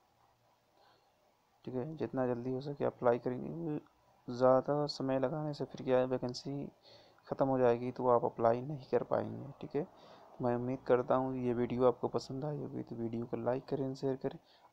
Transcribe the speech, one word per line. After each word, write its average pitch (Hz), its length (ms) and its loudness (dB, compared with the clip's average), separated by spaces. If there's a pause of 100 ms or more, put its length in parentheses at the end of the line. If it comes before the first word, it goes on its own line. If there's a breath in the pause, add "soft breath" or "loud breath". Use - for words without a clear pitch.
(1600 soft breath)
ठीक 120 100 -10
है, 147 220 -6
जितना 131 300 -2
जल्दी 123 260 -2
हो 131 80 -4
सके 143 240 -6
apply 120 340 2
करेंगे। 143 600 -6 (500)
ज़्यादा 127 600 4
समय 135 300 -2
लगाने 151 360 -2
से 139 100 -6
फिर - 180 -12
क्या 127 160 4
है, 127 80 4
vacancy 131 600 -4 (640 loud breath)
ख़त्म - 180 2
हो 135 120 2
जाएगी 123 340 4
तो 127 160 0
आप 120 160 6
apply 117 380 2
नहीं 139 280 -10
कर 117 140 2
पाएंगे। 113 560 -4
ठीक 160 160 -6
है, 147 100 -2 (560 loud breath)
मैं 120 140 2
उम्मीद 127 260 -4
करता 127 320 4
हूँ 131 220 0
ये 123 180 0
वीडियो 120 320 2
आपको 120 220 2
पसंद 131 360 -6
आई 151 140 -4
होगी, 131 240 -8
तो 123 140 -10
वीडियो 117 300 -4
को 120 100 -6
like 120 300 -2
करें, 135 280 -2
share 135 240 -2
करें 139 200 -6 (340 soft breath)